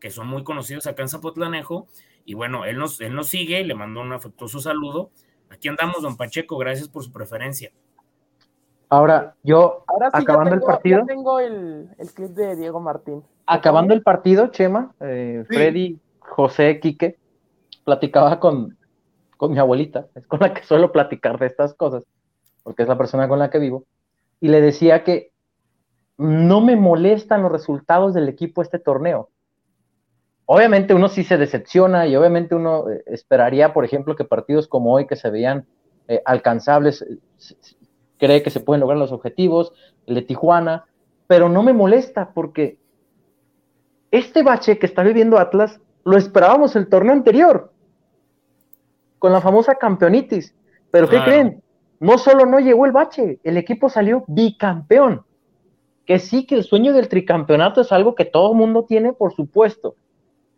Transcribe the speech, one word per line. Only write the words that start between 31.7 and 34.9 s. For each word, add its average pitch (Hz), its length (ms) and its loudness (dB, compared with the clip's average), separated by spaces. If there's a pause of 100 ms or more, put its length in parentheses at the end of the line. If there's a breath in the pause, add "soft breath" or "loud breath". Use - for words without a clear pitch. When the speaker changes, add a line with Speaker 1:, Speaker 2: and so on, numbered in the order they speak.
Speaker 2:
y 135 100 0
obviamente 170 380 0
uno, 165 360 -4
eh, 104 160 -10
esperaría, 131 680 0
por 139 120 0
ejemplo, 143 320 -6
que 143 80 -6
partidos - 440 -2
como 120 240 -2